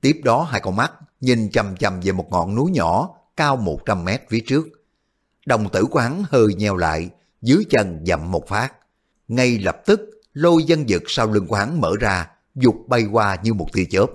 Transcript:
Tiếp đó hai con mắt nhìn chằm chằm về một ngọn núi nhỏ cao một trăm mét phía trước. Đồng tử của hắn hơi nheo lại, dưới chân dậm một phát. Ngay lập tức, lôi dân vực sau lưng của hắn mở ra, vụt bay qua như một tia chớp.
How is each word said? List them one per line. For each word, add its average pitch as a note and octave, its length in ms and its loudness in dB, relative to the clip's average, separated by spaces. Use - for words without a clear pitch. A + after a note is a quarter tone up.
Tiếp D3+ 220 2
đó B2+ 200 2
hai B2+ 180 -4
con F#2+ 140 -4
mắt A#2+ 180 -2
nhìn A#2 280 0
chằm G2 280 -2
chằm F#2+ 220 -2
về F#2+ 120 -2
một F#2 180 -4
ngọn F#2 260 -2
núi D3+ 160 0
nhỏ A2 380 0
cao C#3+ 200 0
một F2 300 -4
trăm F#2 200 -2
mét G#2+ 240 -4
phía A2+ 100 0
trước. D3 280 -2
Đồng A2 240 0
tử F#2+ 160 2
của D3 140 0
hắn C#3 300 -2
hơi A2 260 4
nheo G2+ 200 0
lại, E2 340 -2
dưới D3 280 4
chân F2 360 0
dậm E2+ 260 -2
một E2+ 160 -4
phát. A2 260 -4
Ngay B2 300 0
lập F#2+ 280 -4
tức, G3+ 140 4
lôi D#3+ 300 4
dân D#3 240 2
vực F2+ 200 0
sau A2+ 200 0
lưng G#2 200 0
của A2 80 -2
hắn C3 260 -2
mở E2+ 180 2
ra, F#2+ 300 -2
vụt B2+ 200 4
bay A#2+ 240 2
qua G#2 320 2
như A2+ 100 0
một F2+ 200 -4
tia F2+ 120 0
chớp. F#2+ 300 2